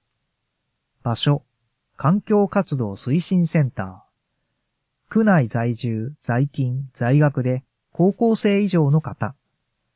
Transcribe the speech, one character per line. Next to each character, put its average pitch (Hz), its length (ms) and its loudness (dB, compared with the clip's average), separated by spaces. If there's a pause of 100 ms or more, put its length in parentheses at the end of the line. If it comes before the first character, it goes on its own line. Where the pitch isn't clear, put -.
(1040)
場 120 100 -2
所、 147 300 0 (520)
環 185 240 0
境 208 280 0
活 185 280 -2
動 110 160 -4
推 131 280 -2
進 175 260 0
セ 160 160 2
ン 127 80 -2
タ 95 340 -10 (1040)
ー。 - 20 -20
区 220 120 2
内 180 240 4
在 117 300 -2
住、 113 420 -6
在 123 300 -2
勤、 131 440 -4
在 127 280 2
学 143 240 2
で、 127 180 -2 (300)
高 185 200 2
校 226 220 0
生 202 280 0
以 202 60 0
上 160 220 2
の 156 100 2
方。 - 360 -8 (580)